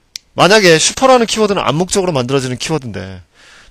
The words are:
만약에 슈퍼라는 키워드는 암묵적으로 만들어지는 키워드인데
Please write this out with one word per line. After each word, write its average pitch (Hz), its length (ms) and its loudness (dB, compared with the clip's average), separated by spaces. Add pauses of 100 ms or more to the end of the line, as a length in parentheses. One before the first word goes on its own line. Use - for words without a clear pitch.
(340)
만약에 175 460 4
슈퍼라는 254 460 2
키워드는 202 360 -2
암묵적으로 180 520 -2
만들어지는 127 440 -2
키워드인데 95 640 -8 (500)